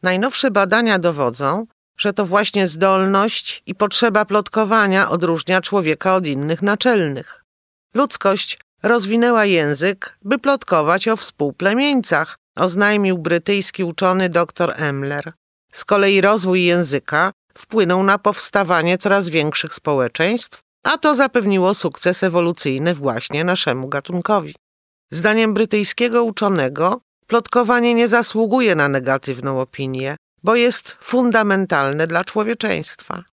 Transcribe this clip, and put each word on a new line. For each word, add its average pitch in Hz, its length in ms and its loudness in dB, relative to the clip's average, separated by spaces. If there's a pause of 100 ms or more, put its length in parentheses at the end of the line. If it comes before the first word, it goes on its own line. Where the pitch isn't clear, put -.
Najnowsze 208 480 0
badania 202 480 2
dowodzą, 147 680 -2 (320)
że 208 140 -2
to 196 140 -2
właśnie 196 420 0
zdolność 190 960 0
i 190 80 -8
potrzeba 208 500 0
plotkowania 202 840 2
odróżnia 175 500 0
człowieka 180 540 0
od 185 120 0
innych 147 360 -4
naczelnych. 202 840 -2 (500)
Ludzkość - 640 0 (240)
rozwinęła 226 640 2
język, 170 760 0
by 226 160 0
plotkować 190 680 0
o 220 80 0
współplemieńcach, 196 1200 -2 (200)
oznajmił 196 640 2
brytyjski 175 680 -2
uczony 185 440 0
doktor 170 480 0
Emler. 143 560 -6 (400)
Z - 120 -8
kolei 196 360 4
rozwój 185 440 2
języka 170 680 0 (260)
wpłynął 185 440 0
na 196 160 4
powstawanie 180 800 0
coraz 196 300 2
większych 156 460 -2
społeczeństw, 156 840 -2 (220)
a 311 160 0
to 302 160 2
zapewniło 208 600 2
sukces - 480 -2
ewolucyjny 170 720 0
właśnie 143 500 -4
naszemu 135 440 -2
gatunkowi. 175 640 -4 (580)
Zdaniem 214 420 2
brytyjskiego 226 720 0
uczonego 185 720 0 (280)
plotkowanie 240 680 2
nie 233 140 2
zasługuje 226 680 2
na 147 140 0
negatywną 131 720 -4
opinię, 131 560 -6 (260)
bo 208 120 2
jest 240 460 0
fundamentalne 190 1040 0
dla 170 180 -2
człowieczeństwa. 208 1000 -6 (100)